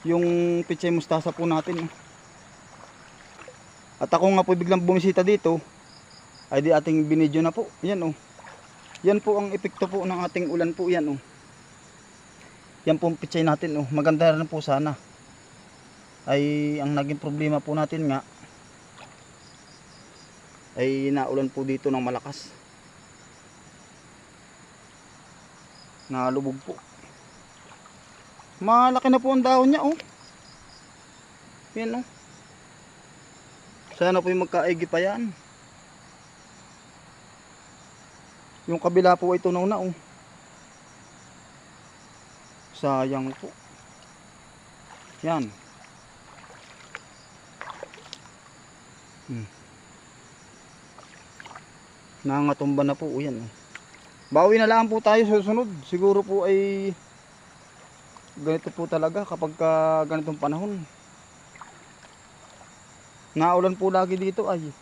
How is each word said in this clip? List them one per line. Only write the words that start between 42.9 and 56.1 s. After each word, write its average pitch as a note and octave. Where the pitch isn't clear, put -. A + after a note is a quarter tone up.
po. G3+
Yan. D3
Hmm. A2+
Nangatumba C#3+
na C#3+
po, D#3
oh, B2+
yan, C3
oh. A2+
Bawi G3+
na A3
lang A3+
po A3
tayo A3
susunod. G#3+
Siguro G3